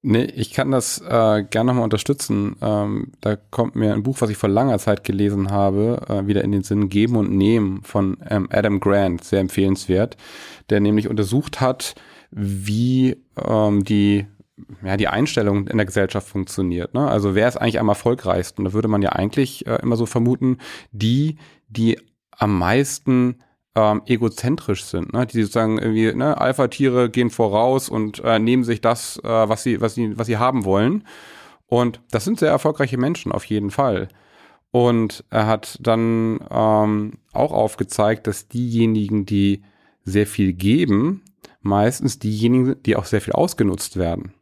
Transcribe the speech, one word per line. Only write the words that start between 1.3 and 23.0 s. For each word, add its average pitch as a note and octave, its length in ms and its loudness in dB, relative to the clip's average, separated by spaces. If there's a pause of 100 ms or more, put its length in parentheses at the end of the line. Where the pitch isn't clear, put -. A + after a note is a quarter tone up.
gerne A2 220 -2
nochmal B2 180 2
unterstützen. G#2+ 800 -2
Ähm, G#2 580 -2
da G#2 160 -2
kommt - 400 -4
mir G#2+ 180 2
ein G#2+ 100 -2
Buch, C3 180 -2
was A2 80 0
ich G#2 80 -4
vor G#2+ 100 0
langer A2 320 2
Zeit G#2 240 0
gelesen G2+ 480 0
habe, G2+ 560 0
äh, G2 180 -2
wieder G2+ 200 2
in G2+ 80 0
den F#2+ 100 0
Sinn, G2+ 240 0
Geben A2 300 2
und G2+ 120 0
Nehmen G2 540 2
von, G2 320 -2 (140)
ähm, G#2 200 -2
Adam G#2 300 0
Grant, G2 460 0
sehr G2 160 0
empfehlenswert, F#2+ 760 0 (540)
der G#2 100 2
nämlich G#2 300 2
untersucht G#2+ 500 -2
hat, C3 360 -2 (360)
wie, G#2+ 840 0 (200)
ähm, G#2 460 2
die, G2+ 440 2 (540)
ja, F#2+ 140 -4
die G2 140 0
Einstellung G2+ 580 0
in - 80 -6
der G#2 100 2
Gesellschaft F#2+ 440 -2
funktioniert, F2+ 640 -4
ne? C3+ 120 0
Also G2+ 300 0
wer A2+ 140 4
ist - 80 -6
eigentlich A2+ 240 0
am G#2+ 80 2
erfolgreichsten? G2+ 760 -2
Da F#2+ 80 -2
würde A2 160 0
man G#2 140 2
ja G2 80 2
eigentlich, A2 580 -2
äh, A2+ 140 -2
immer A#2 160 0
so A#2 80 0
vermuten, B2+ 540 0 (340)
die, B2+ 420 0 (320)
die A2+ 320 0 (320)
am G#2 260 0
meisten, B2 800 0 (400)